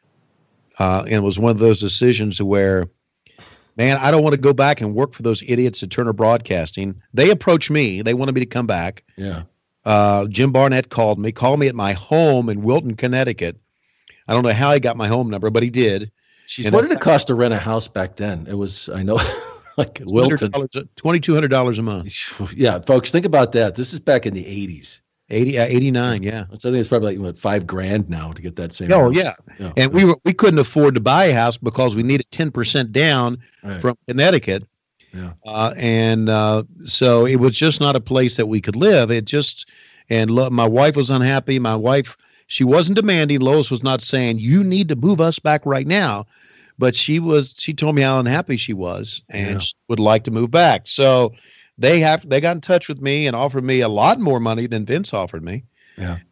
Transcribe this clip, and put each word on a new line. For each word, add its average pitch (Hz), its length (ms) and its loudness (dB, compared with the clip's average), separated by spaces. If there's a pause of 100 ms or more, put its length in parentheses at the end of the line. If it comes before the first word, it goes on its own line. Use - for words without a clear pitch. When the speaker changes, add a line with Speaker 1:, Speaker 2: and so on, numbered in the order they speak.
(760)
Speaker 1:
Uh, 95 280 0
and 110 80 -6
it 107 100 2
was 101 160 -2
one 117 120 4
of 107 80 0
those 110 200 4
decisions 107 600 0
where, 98 480 0 (880)
man, 135 200 2
I 135 140 2
don't 156 120 4
wanna 147 140 2
go 139 160 4
back 139 280 2
and 104 120 -4
work 135 200 -2
for 120 100 -16
those 113 240 -2
idiots 123 360 0
at 92 60 -10
Turner 117 240 -2
Broadcasting. 98 840 0 (180)
They 143 160 4
approached 170 420 2
me. 110 300 -2
They 117 120 0
wanted 131 220 -2
me 127 60 0
to 123 60 -2
come 120 200 -4
back. 90 360 -4 (140)
Speaker 2:
Yeah. 92 260 -10 (420)
Speaker 1:
Uh, 104 420 2
Jim 123 240 0
Barnett 131 380 2
called 107 300 0
me, 107 120 -4
called 131 280 0
me 139 80 2
at 123 80 -4
my 101 180 -2
home 131 560 2
in 104 120 -4
Wilton, 117 340 0
Connecticut. 123 640 -4 (680)
I 110 60 -4
don't 123 100 2
know 117 100 2
how 139 200 2
he 143 60 4
got 120 160 -2
my 110 120 -4
home 117 220 0
number, 104 200 -4
but 113 140 2
he 127 60 -2
did. 107 420 -2 (360)
Speaker 2:
Jeez, 120 180 -8
Speaker 1:
And 104 80 0
Speaker 2:
what 226 100 6
Speaker 1:
in 330 60 -2
Speaker 2:
did 349 40 0
it - 20 -2
Speaker 1:
fact - 80 -6
Speaker 2:
cost 165 240 4
to 131 80 0
rent 117 180 2
a 107 60 -2
house 110 280 -4
back 92 280 -8
then? 98 320 -8
It 101 60 -12
was, 98 400 -8
I 95 100 -6
know, 104 120 0
<laughs> - 600 -6
like, - 280 -4
Wilton. 127 320 2
Speaker 1:
Two - 0 -
hundred 110 140 -4
dollars 135 240 -4
a, 135 100 -10 (100)
twenty-two 160 380 0
hundred 151 160 2
dollars 127 300 0
a - 20 -4
month. 101 320 -8 (420)
Speaker 2:
Yeah, 98 240 0
folks, 127 320 0
think 175 140 2
about 135 280 2
that. 110 220 0
This 123 160 -8
is 160 80 -12
back 127 260 0
in 101 80 -6
the 92 120 -10
eighties. 92 560 -12 (280)
Speaker 1:
Eighty, 123 280 -2
uh, 117 80 2
eighty-nine, 123 580 0
yeah. 104 220 -6 (140)
Speaker 2:
So 123 100 -6
I - 20 0
think 127 100 0
it's 107 80 -4
probably, 107 280 0
like, 98 80 -8
what, 85 140 -10
five 101 280 -2
grand 92 420 -4
now 80 240 -8
to 80 80 -18
get 85 160 -12
that 85 140 -10
same 95 220 -4
Speaker 1:
Oh, 160 120 6
Speaker 2:
house. 127 100 4
Speaker 1:
yeah. 175 180 0 (260)
Speaker 2:
Yeah. - 180 -12
Speaker 1:
And 131 160 2
we 185 120 6
were, 170 100 6 (100)
we 185 80 2
couldn't 180 260 4
afford 139 360 4
to 113 60 -2
buy 143 240 2
a 151 80 4
house 117 240 0
because 117 380 -2
we 117 80 0
needed 131 280 -2
ten 160 200 -4
percent 120 420 -2
down 127 440 2 (260)
Speaker 2:
Right. 98 180 -10
Speaker 1:
from 123 160 -2 (120)
Connecticut. 123 560 0 (480)
Speaker 2:
Yeah. 90 180 -12 (140)
Speaker 1:
Uh, 110 320 -2
and, 113 520 0
uh, 107 340 2 (220)
so 120 400 4
it 131 120 2
was 120 200 2
just 151 220 0
not 143 160 2
a 123 60 -2
place 127 340 0
that 110 120 -2
we 110 120 -2
could 104 160 -4
live. 143 360 4
It 117 140 -2
just, - 440 -4 (400)
and 113 200 0
lo-, 127 200 2
my 117 180 2
wife 143 300 4
was 131 120 0
unhappy. 131 500 0
My 113 180 -2
wife, 131 400 0 (300)
she - 180 -2
wasn't 165 320 4
demanding. 160 420 2
Lois 135 320 2
was 120 120 -6
not 131 180 -2
saying, 120 380 -2
"You 147 240 2
need 185 260 0
to 147 80 -2
move 160 240 2
us 165 180 0
back 151 260 0
right 135 220 -2
now." 147 380 -2 (540)
But 127 160 2
she 156 240 0
was, 151 380 0
she - 160 -8
told 151 220 -2
me 139 60 4
how 135 180 2
unhappy 127 380 -2
she 110 160 -6
was, 95 560 -8
and 101 240 -6
Speaker 2:
Yeah. 98 60 -4
Speaker 1:
she - 160 -6 (120)
would 113 120 -2
like 110 260 2
to 117 60 -6
move 113 200 -2
back. 156 380 4
So 127 440 2 (440)
they 147 240 4
have, 156 260 0
they 135 140 0
got 170 140 0
in 151 60 -10
touch 175 280 0
with 139 120 -10
me 143 260 -2
and 120 80 -4
offered 131 280 -4
me 127 180 0
a 113 80 0
lot 135 300 2
more 139 200 0
money 117 280 -2
than 113 180 -4
Vince 151 280 -4
offered 87 300 -6
me. 101 200 -10 (340)
Speaker 2:
Yeah. 90 200 -8 (140)